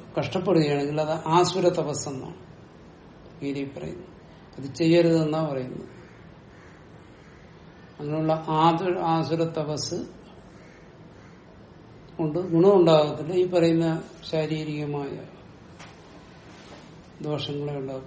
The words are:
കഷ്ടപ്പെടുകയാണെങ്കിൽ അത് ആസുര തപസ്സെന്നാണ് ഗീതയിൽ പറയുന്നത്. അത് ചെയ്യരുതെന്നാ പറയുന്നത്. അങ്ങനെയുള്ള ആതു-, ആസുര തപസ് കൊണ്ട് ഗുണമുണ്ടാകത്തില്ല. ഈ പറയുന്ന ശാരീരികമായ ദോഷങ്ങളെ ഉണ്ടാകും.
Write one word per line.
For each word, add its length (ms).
കഷ്ടപ്പെടുകയാണെങ്കിൽ 840
അത് 260
ആസുര 420
തപസ്സെന്നാണ് 680
ഗീതയിൽ 340
പറയുന്നത്. 280
അത് 160
ചെയ്യരുതെന്നാ 680
പറയുന്നത്. 440
അങ്ങനെയുള്ള 480
ആതു-, 500
ആസുര 440
തപസ് 640
കൊണ്ട് 200
ഗുണമുണ്ടാകത്തില്ല. 960
ഈ 160
പറയുന്ന 520
ശാരീരികമായ 960
ദോഷങ്ങളെ 540
ഉണ്ടാകും. 300